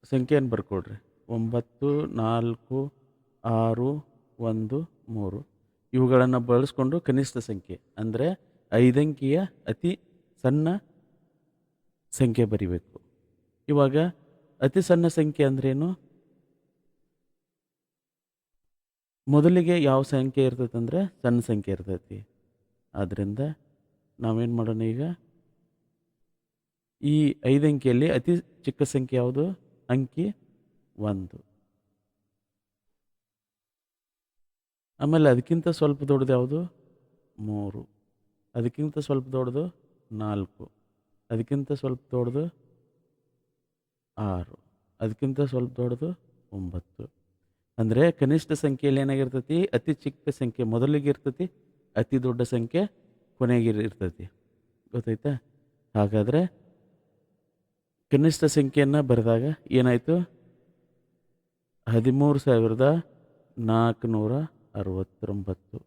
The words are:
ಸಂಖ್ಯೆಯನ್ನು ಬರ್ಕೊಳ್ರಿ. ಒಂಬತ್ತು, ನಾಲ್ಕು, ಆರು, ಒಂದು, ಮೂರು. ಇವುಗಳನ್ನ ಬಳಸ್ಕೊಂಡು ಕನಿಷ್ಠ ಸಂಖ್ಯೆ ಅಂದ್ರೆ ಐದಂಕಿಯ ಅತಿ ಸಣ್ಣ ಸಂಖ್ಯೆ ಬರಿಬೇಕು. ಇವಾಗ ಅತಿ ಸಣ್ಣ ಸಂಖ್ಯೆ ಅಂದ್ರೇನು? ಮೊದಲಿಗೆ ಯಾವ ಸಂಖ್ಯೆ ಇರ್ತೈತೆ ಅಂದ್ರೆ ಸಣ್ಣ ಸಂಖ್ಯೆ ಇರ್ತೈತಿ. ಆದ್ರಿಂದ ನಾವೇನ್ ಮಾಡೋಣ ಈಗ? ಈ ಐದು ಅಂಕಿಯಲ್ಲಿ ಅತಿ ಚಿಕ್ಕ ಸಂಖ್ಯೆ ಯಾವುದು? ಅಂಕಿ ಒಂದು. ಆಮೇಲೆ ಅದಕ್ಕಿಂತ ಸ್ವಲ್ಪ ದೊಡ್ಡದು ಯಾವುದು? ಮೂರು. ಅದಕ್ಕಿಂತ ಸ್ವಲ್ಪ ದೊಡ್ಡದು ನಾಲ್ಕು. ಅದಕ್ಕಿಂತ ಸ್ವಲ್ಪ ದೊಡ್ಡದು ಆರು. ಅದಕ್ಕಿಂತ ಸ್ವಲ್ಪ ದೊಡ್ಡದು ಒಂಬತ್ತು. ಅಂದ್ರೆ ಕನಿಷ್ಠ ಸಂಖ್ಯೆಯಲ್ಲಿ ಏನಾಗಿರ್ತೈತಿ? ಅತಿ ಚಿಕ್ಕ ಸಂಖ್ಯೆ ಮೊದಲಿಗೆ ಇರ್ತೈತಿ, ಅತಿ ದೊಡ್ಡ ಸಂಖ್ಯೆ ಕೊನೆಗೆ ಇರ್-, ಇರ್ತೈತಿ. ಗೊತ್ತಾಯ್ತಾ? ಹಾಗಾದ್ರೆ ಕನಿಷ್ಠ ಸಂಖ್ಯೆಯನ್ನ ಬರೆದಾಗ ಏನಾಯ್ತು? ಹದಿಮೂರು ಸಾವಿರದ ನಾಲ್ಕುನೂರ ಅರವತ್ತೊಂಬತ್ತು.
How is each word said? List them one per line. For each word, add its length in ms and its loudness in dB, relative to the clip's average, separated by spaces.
ಸಂಖ್ಯೆಯನ್ನು 460 0
ಬರ್ಕೊಳ್ರಿ. 540 -6
ಒಂಬತ್ತು, 760 -4
ನಾಲ್ಕು, 880 -4
ಆರು, 600 0
ಒಂದು, 500 -4
ಮೂರು. 380 -8
ಇವುಗಳನ್ನ 440 4
ಬಳಸ್ಕೊಂಡು 640 0
ಕನಿಷ್ಠ 360 -2
ಸಂಖ್ಯೆ 440 -10
ಅಂದ್ರೆ 420 -4
ಐದಂಕಿಯ 680 2
ಅತಿ 320 -4
ಸಣ್ಣ 260 2
ಸಂಖ್ಯೆ 340 2
ಬರಿಬೇಕು. 560 -4
ಇವಾಗ 300 4
ಅತಿ 200 2
ಸಣ್ಣ 260 4
ಸಂಖ್ಯೆ 380 0
ಅಂದ್ರೇನು? 540 -2
ಮೊದಲಿಗೆ 560 4
ಯಾವ 180 4
ಸಂಖ್ಯೆ 440 0
ಇರ್ತೈತೆ 320 -2
ಅಂದ್ರೆ 440 -4
ಸಣ್ಣ 180 2
ಸಂಖ್ಯೆ 340 -2
ಇರ್ತೈತಿ. 540 -10
ಆದ್ರಿಂದ 460 -4
ನಾವೇನ್ 360 -2
ಮಾಡೋಣ 260 -2
ಈಗ? 200 -2
ಈ 340 2
ಐದು 220 4
ಅಂಕಿಯಲ್ಲಿ 420 2
ಅತಿ 280 2
ಚಿಕ್ಕ 460 -6
ಸಂಖ್ಯೆ 340 -2
ಯಾವುದು? 540 -2
ಅಂಕಿ 380 -2
ಒಂದು. 540 -6
ಆಮೇಲೆ 300 4
ಅದಕ್ಕಿಂತ 380 2
ಸ್ವಲ್ಪ 360 0
ದೊಡ್ಡದು 300 2
ಯಾವುದು? 420 -2
ಮೂರು. 480 -8
ಅದಕ್ಕಿಂತ 440 -4
ಸ್ವಲ್ಪ 280 -4
ದೊಡ್ಡದು 480 -4
ನಾಲ್ಕು. 600 -6
ಅದಕ್ಕಿಂತ 420 -4
ಸ್ವಲ್ಪ 300 -6
ದೊಡ್ಡದು 440 -4
ಆರು. 420 -6
ಅದಕ್ಕಿಂತ 420 -4
ಸ್ವಲ್ಪ 380 -4
ದೊಡ್ಡದು 400 -4
ಒಂಬತ್ತು. 600 -10
ಅಂದ್ರೆ 340 4
ಕನಿಷ್ಠ 400 0
ಸಂಖ್ಯೆಯಲ್ಲಿ 500 0
ಏನಾಗಿರ್ತೈತಿ? 640 -2
ಅತಿ 280 -2
ಚಿಕ್ಕ 360 -6
ಸಂಖ್ಯೆ 360 -4
ಮೊದಲಿಗೆ 440 0
ಇರ್ತೈತಿ, 420 -4
ಅತಿ 280 0
ದೊಡ್ಡ 180 0
ಸಂಖ್ಯೆ 460 -2
ಕೊನೆಗೆ 320 2
ಇರ್-, 140 0
ಇರ್ತೈತಿ. 420 -6
ಗೊತ್ತಾಯ್ತಾ? 380 -4
ಹಾಗಾದ್ರೆ 640 0
ಕನಿಷ್ಠ 320 4
ಸಂಖ್ಯೆಯನ್ನ 580 2
ಬರೆದಾಗ 420 2
ಏನಾಯ್ತು? 480 2
ಹದಿಮೂರು 500 4
ಸಾವಿರದ 640 2
ನಾಲ್ಕುನೂರ 760 0
ಅರವತ್ತೊಂಬತ್ತು. 1120 -8